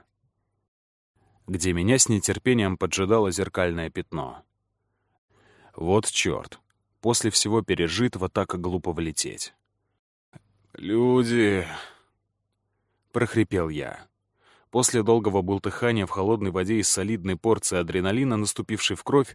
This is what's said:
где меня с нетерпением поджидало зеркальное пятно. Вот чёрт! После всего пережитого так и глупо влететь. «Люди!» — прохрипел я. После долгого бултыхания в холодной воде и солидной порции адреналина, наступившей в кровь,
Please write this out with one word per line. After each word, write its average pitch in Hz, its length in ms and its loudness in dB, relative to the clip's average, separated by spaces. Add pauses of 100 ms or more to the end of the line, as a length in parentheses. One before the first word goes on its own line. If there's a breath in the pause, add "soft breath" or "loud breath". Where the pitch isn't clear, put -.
(1500)
где 92 240 0
меня 95 260 4
с - 100 4
нетерпением 104 680 0
поджидало 98 560 0
зеркальное 87 580 -2
пятно. 73 540 -10 (1300 soft breath)
Вот 95 320 2
чёрт! - 540 -4 (400)
После 113 320 0
всего 107 300 2
пережитого 90 680 0
так - 260 -2
и 90 40 -6
глупо 90 340 -4
влететь. 78 640 -6 (1200)
«Люди!» — 117 920 2 (1500 loud breath)
прохрипел 98 580 0
я. 73 360 -10 (640 soft breath)
После 120 320 2
долгого 101 400 4
бултыхания 98 640 0
в - 40 -16
холодной 101 420 0
воде 92 240 0
и 101 80 0
солидной 95 520 -2
порции 98 420 0
адреналина, 95 580 0
наступившей 104 580 -4
в - 80 -8
кровь, 131 320 0